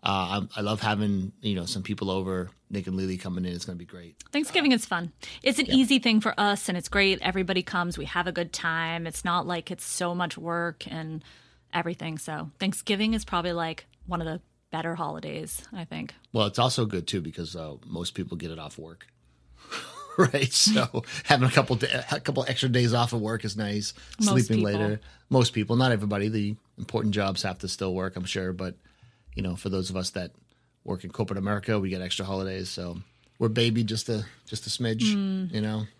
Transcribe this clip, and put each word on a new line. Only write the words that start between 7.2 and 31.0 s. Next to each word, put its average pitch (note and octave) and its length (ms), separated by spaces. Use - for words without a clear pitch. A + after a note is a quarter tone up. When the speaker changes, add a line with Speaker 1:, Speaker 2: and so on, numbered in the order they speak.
Speaker 2:
Everybody F#3 420
comes. F3 340
We C#3 80
have F3 220
a F3+ 60
good E3+ 180
time. E3 560
It's - 160
not F3 240
like E3+ 240
it's - 140
so F3 280
much F3 240
work E3+ 540
and D#3+ 320
everything. E3 460
So D3+ 420
Thanksgiving G#3 540
is G#3+ 100
probably, F3 300
like, E3 320
one F3 140
of D#3+ 60
the D#3+ 140
better E3 240
holidays, D3+ 680
I F3+ 140
think. - 280
Speaker 1:
Well, G#2+ 140
it's G2+ 120
also B2 260
good, F#2+ 220
too, F#2+ 140
because, D#2+ 340
uh, D#2 200
most E2+ 300
people F2+ 220
get D#2+ 140
it D#2+ 80
off D2+ 180
work. E2 300
<laughs> - 60
Right? C#3 380
So G3+ 500
having B2+ 240
a B2 40
couple C3+ 240
da-, A2 120
a D3 80
couple C3 280
extra C3 220
days A#2+ 240
off A#2+ 200
of A#2 80
work A2 220
is G#2 140
nice. G#2 380
Speaker 2:
Most G#3 100
Speaker 1:
Sleeping G#2+ 160
Speaker 2:
people. G2+ 160
Speaker 1:
later. G#2 220
Most B2+ 220
people. A2 220
Not B2+ 160
everybody. G#2 360
The G#2+ 280
important G#2+ 380
jobs G2 260
have F#2 180
to F#2+ 80
still F#2 280
work, F#2 200
I'm F2+ 100
sure. F#2 280
But, F2+ 220
you - 60
know, F2+ 140
for G2 140
those F#2 200
of F#2 60
us F2+ 160
that F2+ 180
work F#2+ 200